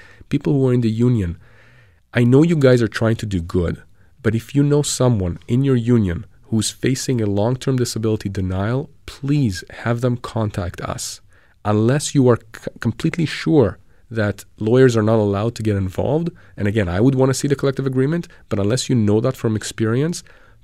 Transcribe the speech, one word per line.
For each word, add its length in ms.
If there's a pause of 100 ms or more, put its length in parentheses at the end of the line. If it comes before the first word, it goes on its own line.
(280)
people 240
who 160
are 40
in 100
the 80
union. 480 (760)
I 80
know 220
you 120
guys 260
are 60
trying 280
to 100
do 160
good, 400 (400)
but 140
if 180
you 80
know 200
someone 560 (100)
in 160
your 120
union 500 (180)
who's 260
facing 500
a 60
long-term 500
disability 520
denial, 640 (160)
please 640
have 300
them 160
contact 640
us. 400 (440)
Unless 500
you 140
are 100 (180)
c-, 140 (100)
completely 460
sure 520 (320)
that 340 (140)
lawyers 380
are 80
not 160
allowed 340
to 80
get 140
involved, 540 (260)
and 100
again, 220
I 120
would 140
wanna 200
see 120
the 80
collective 320
agreement, 400 (220)
but 100
unless 300
you 80
know 240
that 160
from 180
experience, 680 (400)